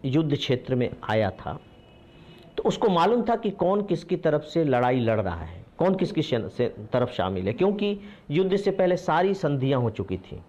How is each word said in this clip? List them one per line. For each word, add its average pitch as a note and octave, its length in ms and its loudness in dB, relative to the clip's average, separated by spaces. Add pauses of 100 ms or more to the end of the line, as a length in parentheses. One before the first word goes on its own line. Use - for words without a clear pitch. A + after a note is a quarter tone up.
युद्ध C#3+ 300 0
क्षेत्र B2+ 400 -2
में B2 140 0 (140)
आया G#2+ 280 2
था - 280 -10 (960)
तो - 60 -6
उसको A3+ 260 2
मालूम F#3+ 400 4
था A3+ 60 2
कि A3 160 -4
कौन G3 320 0
किसकी F3 320 -2
तरफ D3+ 260 0
से E3 220 -2
लड़ाई B2+ 360 2
लड़ A2 220 2
रहा E2+ 220 -4
है, E2+ 220 -14 (120)
कौन F#3 180 4
किसकी E3+ 260 -2
शन-, A#2 280 -2
से, - 260 -2 (180)
तरफ B2 180 2
शामिल F#2 360 -2
है, A#2+ 60 0
क्योंकि G3+ 460 0 (320)
युद्ध F#3 240 2
से G3+ 160 2
पहले F3+ 260 2
सारी F3+ 360 2
संधियां C#3 480 2
हो A#2 80 2
चुकी F#2+ 280 -4
थी - 320 -14